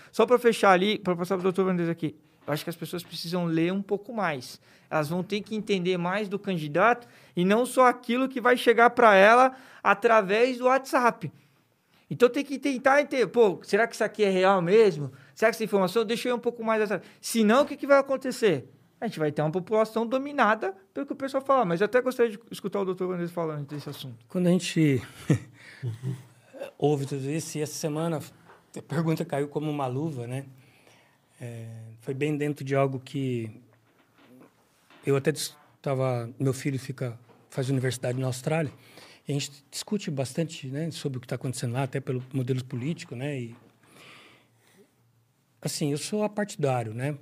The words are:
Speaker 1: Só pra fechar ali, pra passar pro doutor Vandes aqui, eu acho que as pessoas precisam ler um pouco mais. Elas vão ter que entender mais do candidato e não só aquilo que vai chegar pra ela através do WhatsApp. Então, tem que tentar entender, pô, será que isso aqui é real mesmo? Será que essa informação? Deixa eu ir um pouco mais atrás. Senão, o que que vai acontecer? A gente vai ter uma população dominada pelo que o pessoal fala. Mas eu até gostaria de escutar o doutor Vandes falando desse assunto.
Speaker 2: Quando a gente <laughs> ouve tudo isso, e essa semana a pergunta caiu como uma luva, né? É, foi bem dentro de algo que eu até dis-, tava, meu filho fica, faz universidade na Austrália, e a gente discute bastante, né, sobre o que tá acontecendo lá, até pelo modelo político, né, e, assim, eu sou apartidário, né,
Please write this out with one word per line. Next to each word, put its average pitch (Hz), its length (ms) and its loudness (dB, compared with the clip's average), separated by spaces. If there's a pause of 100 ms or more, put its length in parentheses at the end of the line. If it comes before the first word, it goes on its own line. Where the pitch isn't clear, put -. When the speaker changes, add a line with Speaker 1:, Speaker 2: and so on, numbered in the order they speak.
(120)
Speaker 1:
Só 220 160 2
pra 247 100 6
fechar 226 340 4
ali, 190 280 4
pra 180 160 -2
passar 180 200 -2
pro 175 80 -2
doutor 190 220 0
Vandes 175 240 0
aqui, 160 260 -4 (300)
eu 143 80 -4
acho 147 100 -4
que - 60 -10
as 170 60 -8
pessoas 170 280 -10
precisam 170 420 -6
ler 165 280 0
um 196 80 -2
pouco 202 320 -6
mais. 165 460 -4 (300)
Elas 151 200 0
vão 180 120 -2
ter 196 200 -4
que 208 120 -12
entender 185 440 0
mais 185 320 -2
do 196 100 -4
candidato 190 680 0 (300)
e 175 80 0
não 214 220 4
só 254 220 4
aquilo 247 420 0
que 254 100 -8
vai 247 160 4
chegar 233 360 6
pra 233 240 8
ela 240 380 8 (300)
através 220 760 4
do 247 80 -2
WhatsApp. 254 640 2 (800)
Então, 240 200 4
tem 277 160 -2
que 285 120 -6
tentar 277 440 2
entender, 277 260 0
pô, 214 360 4
será 208 220 2
que 226 80 -6
isso - 100 -4
aqui 214 200 -2
é 196 60 4
real 190 320 4
mesmo? 170 500 4 (240)
Será 220 160 2
que 226 60 -4
essa 226 80 -6
informação? 196 400 0
Deixa 233 240 -4
eu 247 40 0
ir 247 40 -2
um - 20 -10
pouco 233 240 -6
mais 220 180 0
atrás. 202 200 -2 (180)
Senão, 226 440 4
o - 20 -4
que 285 100 -8
que 285 100 -8
vai 277 140 6
acontecer? 254 680 0 (300)
A 240 80 -6
gente 165 120 -8
vai 151 100 0
ter 147 120 -2
uma 156 100 0
população 220 560 0
dominada 262 680 0 (200)
pelo 285 120 -6
que 285 60 -8
o - 60 -10
pessoal 269 260 -4
fala. 269 220 4
Mas 170 160 0
eu 214 40 2
até 240 160 2
gostaria 247 300 0
de 208 80 -12 (100)
escutar 202 300 -6
o 196 60 -2
doutor 185 240 -4
Vandes 175 220 -4
falando 156 360 -6
desse 147 220 -12
assunto. 131 260 -14 (140)
Speaker 2:
Quando 180 180 0
a 170 40 6
gente 156 500 2 (260)
<laughs> - 1500 -6
ouve 143 280 0
tudo 135 240 -6
isso, 156 280 -8
e 151 40 -6
essa 151 120 -8
semana 160 460 -4 (580)
a - 40 -12
pergunta 160 440 -4
caiu 147 240 -4
como 151 200 -6
uma 143 160 -4
luva, 131 420 -6
né? 135 180 -8 (960)
É, 117 240 -12 (340)
foi 139 140 -10
bem 147 240 -2
dentro 147 260 -4
de 135 100 -4
algo 135 260 2
que 127 520 -6 (1500)
eu 139 100 2
até 139 160 0
dis-, - 220 -8 (280)
tava, 131 480 -2 (100)
meu 135 140 0
filho 135 260 -4
fica, 123 380 -10 (320)
faz 131 200 -4
universidade 127 500 -2
na 131 80 -4
Austrália, 151 440 -4 (560)
e 156 40 -6
a - 20 -2
gente 139 180 -6 (180)
discute - 400 -8
bastante, 143 580 -6
né, 147 240 -8
sobre 139 260 -8
o 123 40 -12
que - 60 -18
tá 135 80 -6
acontecendo 123 380 -6
lá, 135 100 -2
até 135 160 -6
pelo 127 240 -6 (100)
modelo 127 320 -2
político, 139 500 -8
né, 135 240 -8
e, 113 160 -12 (2000)
assim, 151 300 -4
eu 147 60 -2
sou 208 260 -6
apartidário, 139 680 -4
né, 135 280 -6